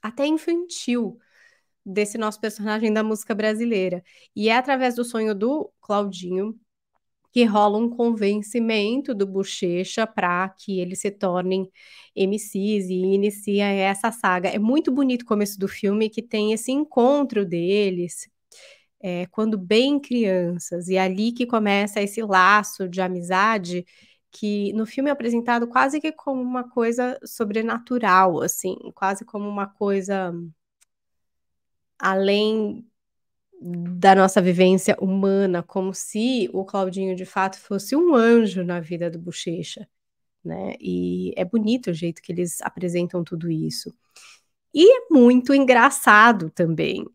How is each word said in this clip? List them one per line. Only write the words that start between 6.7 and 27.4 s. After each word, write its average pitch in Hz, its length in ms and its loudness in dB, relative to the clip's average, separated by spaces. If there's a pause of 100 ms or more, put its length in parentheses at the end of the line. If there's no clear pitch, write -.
que 240 120 4
rola 208 340 4
um 233 100 0
convencimento 226 1300 -2
do 196 120 -2
Bochecha 190 800 -4
pra 185 440 -2
que 190 300 -6
eles 180 200 -8
se 208 100 -4
tornem 185 600 -2 (440)
M 196 240 0
Cs 202 520 -4
e 185 240 0
inicia 202 520 0
essa 196 460 0
saga. 185 360 0
É 165 100 -4
muito 262 340 2
bonito 254 300 0
o - 40 -18
começo 202 320 -2
do 190 100 -4
filme, 214 420 -2
que 220 120 -8
tem 214 300 -2
esse 220 200 -4
encontro 269 760 2
deles, 175 840 -2 (720)
é, 180 260 -6
quando 220 300 -2
bem 226 440 0
crianças, 180 880 -2
e 185 100 0
ali 190 340 0
que 240 140 -4
começa 208 560 0
esse 202 200 -6
laço 196 680 2
de 180 120 -6
amizade 185 840 -2 (440)
que 208 440 -4
no 220 120 -2
filme 269 240 -4
é - 20 0
apresentado 233 560 -2
quase 269 320 0
que 311 120 -4
como 269 300 -6
uma 247 260 -6
coisa 247 560 -2
sobrenatural, 220 1160 2